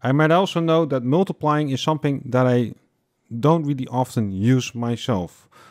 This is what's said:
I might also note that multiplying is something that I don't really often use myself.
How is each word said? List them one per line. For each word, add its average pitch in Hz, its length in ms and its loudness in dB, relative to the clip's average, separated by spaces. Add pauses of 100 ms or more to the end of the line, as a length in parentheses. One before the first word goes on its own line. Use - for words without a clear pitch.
I 123 100 -2
might 156 200 4
also 175 280 2
note 160 300 2
that 131 140 -2
multiplying 151 640 0
is 131 100 -2
something 143 460 -2
that 127 220 2
I 123 260 0 (560)
don't 147 380 2
really 131 220 -4
often 123 420 -2
use 120 420 2
myself. 117 760 -4 (240)